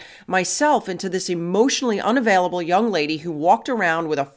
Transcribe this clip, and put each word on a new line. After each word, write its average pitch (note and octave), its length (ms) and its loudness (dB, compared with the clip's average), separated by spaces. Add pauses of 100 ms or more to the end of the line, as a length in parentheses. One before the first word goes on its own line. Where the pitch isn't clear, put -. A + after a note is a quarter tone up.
(280)
myself G3+ 600 0
into F#3+ 180 -6
this F3+ 220 -4
emotionally F#3+ 720 0
unavailable F#3+ 600 2
young F#3+ 300 2
lady D#3 260 0
who E3 140 -8
walked F3 380 2
around E3+ 400 0
with D3+ 100 -2
a C#3 180 -4